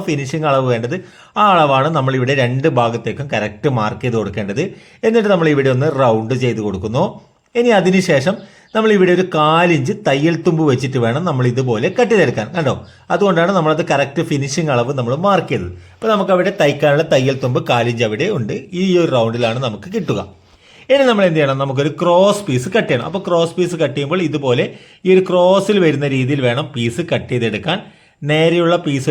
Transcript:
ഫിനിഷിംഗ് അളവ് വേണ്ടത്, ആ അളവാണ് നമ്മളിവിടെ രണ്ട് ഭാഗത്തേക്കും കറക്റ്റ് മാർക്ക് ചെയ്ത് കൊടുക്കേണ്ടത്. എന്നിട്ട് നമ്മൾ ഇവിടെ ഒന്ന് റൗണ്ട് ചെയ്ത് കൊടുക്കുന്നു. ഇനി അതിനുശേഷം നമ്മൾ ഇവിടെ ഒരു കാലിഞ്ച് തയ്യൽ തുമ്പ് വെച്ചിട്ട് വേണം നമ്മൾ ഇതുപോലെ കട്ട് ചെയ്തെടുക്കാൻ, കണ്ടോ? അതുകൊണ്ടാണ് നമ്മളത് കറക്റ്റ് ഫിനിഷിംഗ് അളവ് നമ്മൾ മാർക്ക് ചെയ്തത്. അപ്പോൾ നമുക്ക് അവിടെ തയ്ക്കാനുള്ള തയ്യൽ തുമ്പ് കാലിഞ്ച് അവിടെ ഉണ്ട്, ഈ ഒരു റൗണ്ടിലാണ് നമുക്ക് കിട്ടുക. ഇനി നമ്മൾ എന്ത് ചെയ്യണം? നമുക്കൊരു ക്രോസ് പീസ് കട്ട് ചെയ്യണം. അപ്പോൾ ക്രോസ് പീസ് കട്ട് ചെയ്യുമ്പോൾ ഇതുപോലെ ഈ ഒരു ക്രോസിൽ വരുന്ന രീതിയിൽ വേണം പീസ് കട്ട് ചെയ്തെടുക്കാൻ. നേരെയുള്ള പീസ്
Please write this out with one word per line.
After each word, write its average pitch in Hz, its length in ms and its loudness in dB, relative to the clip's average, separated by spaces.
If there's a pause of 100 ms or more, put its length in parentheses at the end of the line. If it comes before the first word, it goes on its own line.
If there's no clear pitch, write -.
ഫിനിഷിംഗ് 151 420 -2
അളവ് 135 220 2
വേണ്ടത്, 120 240 -4 (440)
ആ 214 120 4
അളവാണ് 143 460 2
നമ്മളിവിടെ 131 440 0
രണ്ട് 127 240 0 (120)
ഭാഗത്തേക്കും 117 560 -2
കറക്റ്റ് 107 440 -4
മാർക്ക് 107 260 -4
ചെയ്ത് 113 160 -2
കൊടുക്കേണ്ടത്. 101 420 -4 (440)
എന്നിട്ട് 220 280 2
നമ്മൾ 165 200 2
ഇവിടെ 135 200 2
ഒന്ന് 139 140 0 (140)
റൗണ്ട് 113 400 2
ചെയ്ത് 113 240 -2
കൊടുക്കുന്നു. 107 380 -2 (500)
ഇനി 240 140 2 (100)
അതിനുശേഷം 180 560 2 (400)
നമ്മൾ 220 200 2
ഇവിടെ 185 200 4
ഒരു 180 80 2 (120)
കാലിഞ്ച് 156 580 2 (140)
തയ്യൽ 151 280 2 (100)
തുമ്പ് 160 240 2
വെച്ചിട്ട് 131 340 0
വേണം 120 240 0
നമ്മൾ 135 240 0
ഇതുപോലെ 123 360 0 (100)
കട്ട് 247 140 2
ചെയ്തെടുക്കാൻ, 127 440 2
കണ്ടോ? 143 180 -2 (400)
അതുകൊണ്ടാണ് 175 440 2
നമ്മളത് 156 340 0
കറക്റ്റ് 139 300 -2 (100)
ഫിനിഷിംഗ് 143 420 -2
അളവ് 120 240 0
നമ്മൾ 120 160 -4 (120)
മാർക്ക് 190 260 0
ചെയ്തത്. 95 180 -4 (240)
അപ്പോൾ - 200 -4
നമുക്ക് 196 220 0
അവിടെ 180 160 2 (100)
തയ്ക്കാനുള്ള 147 520 2
തയ്യൽ 135 300 2
തുമ്പ് 127 160 0 (100)
കാലിഞ്ച് 120 380 0
അവിടെ 107 200 -2 (100)
ഉണ്ട്, 113 160 -4 (280)
ഈ - 20 0 (200)
ഒരു 160 120 0
റൗണ്ടിലാണ് 117 520 0
നമുക്ക് 101 280 -10
കിട്ടുക. 139 240 -4 (720)
ഇനി 277 200 6
നമ്മൾ 202 180 2
എന്ത് 160 100 0
ചെയ്യണം? 135 240 2
നമുക്കൊരു 139 380 -2
ക്രോസ് 185 480 4
പീസ് 127 260 -2
കട്ട് 226 140 0
ചെയ്യണം. 123 200 -2
അപ്പോൾ 185 200 -6
ക്രോസ് 165 280 0
പീസ് 180 260 -2
കട്ട് 127 120 -2
ചെയ്യുമ്പോൾ 143 340 -2
ഇതുപോലെ 135 380 0 (380)
ഈ 185 100 6
ഒരു 185 160 4
ക്രോസിൽ 190 560 4
വരുന്ന 143 300 0
രീതിയിൽ 135 320 -2
വേണം 127 260 -2
പീസ് 117 280 -4 (100)
കട്ട് - 200 -4
ചെയ്തെടുക്കാൻ. 117 460 -2 (420)
നേരെയുള്ള 165 540 2 (120)
പീസ് 139 240 -2